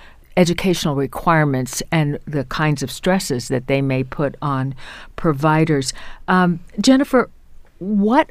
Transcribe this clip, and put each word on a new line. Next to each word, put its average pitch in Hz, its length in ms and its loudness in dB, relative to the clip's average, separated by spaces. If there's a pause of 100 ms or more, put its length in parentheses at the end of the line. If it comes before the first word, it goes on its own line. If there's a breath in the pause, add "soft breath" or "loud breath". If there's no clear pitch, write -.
(360 loud breath)
educational 170 580 2
requirements 139 960 0
and 147 340 0
the 147 200 -4
kinds 147 400 0
of 123 80 -4
stresses 180 560 -2
that 127 180 -2
they 139 160 0
may 135 220 0
put 135 360 -4
on 135 360 -2 (400 loud breath)
providers. 156 760 2 (360 loud breath)
Um, 180 320 4 (200)
Jennifer, 262 500 2 (480)
what 214 520 2